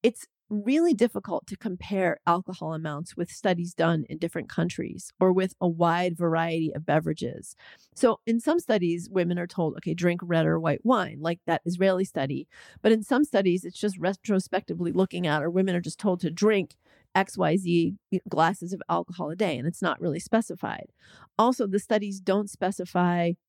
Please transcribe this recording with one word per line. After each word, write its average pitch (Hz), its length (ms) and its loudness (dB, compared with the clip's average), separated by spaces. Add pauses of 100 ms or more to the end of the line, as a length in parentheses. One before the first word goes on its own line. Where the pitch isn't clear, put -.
It's - 240 0 (240)
really 269 420 2
difficult 202 540 0
to 196 100 -12
compare 185 680 -2
alcohol 170 480 -2
amounts 156 420 -8
with 175 140 -6
studies 175 420 -2
done 165 380 2
in 156 80 -10
different 165 320 -6
countries - 680 -6
or 185 140 4
with 185 260 0
a 180 100 0
wide 170 500 0
variety 165 560 0
of 156 100 -8
beverages. 156 720 -2 (380)
So - 320 2
in 226 140 2
some 330 180 2
studies, 175 500 0
women 175 300 0
are 175 80 -6
told, 165 300 -2
"Okay, - 180 -4
drink 175 280 0
red 170 220 2
or 160 160 2
white 160 240 -2
wine," 185 360 0
like 170 260 -4
that 165 180 0
Israeli 185 400 2
study. 135 420 -4 (360)
But 220 100 6
in 220 100 4
some 285 220 2
studies, 190 400 2
it's 175 160 -12
just 202 160 -2
retrospectively 180 960 -2
looking 180 340 0
at, 147 160 0
or 160 60 -2
women 185 280 0
are 175 40 0
just 160 200 -10
told 185 200 0
to 170 100 -2
drink 202 440 0 (400)
X 190 240 0
Y 175 180 2
Z 175 380 2 (340)
glasses 175 460 0
of 170 140 -12
alcohol 170 420 -4
a 175 60 -8
day, 185 200 -2
and 127 100 -4
it's 170 140 -4
not 175 200 -2
really 170 200 -2
specified. - 720 -4 (460)
Also, 240 280 2
the 196 120 0
studies 202 420 -2
don't 196 300 0
specify 175 840 0 (160)